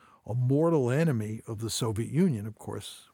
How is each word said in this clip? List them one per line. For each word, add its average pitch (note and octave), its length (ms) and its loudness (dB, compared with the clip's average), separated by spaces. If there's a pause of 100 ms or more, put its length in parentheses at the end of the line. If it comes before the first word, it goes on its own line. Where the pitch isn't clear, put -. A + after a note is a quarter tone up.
(260)
a G#2+ 80 -6
mortal C3+ 560 4
enemy A#2 560 0
of G#2+ 140 -8
the A2+ 80 -4
Soviet A2 420 -2
Union, C3 360 2
of G#2+ 120 -12
course, - 560 -12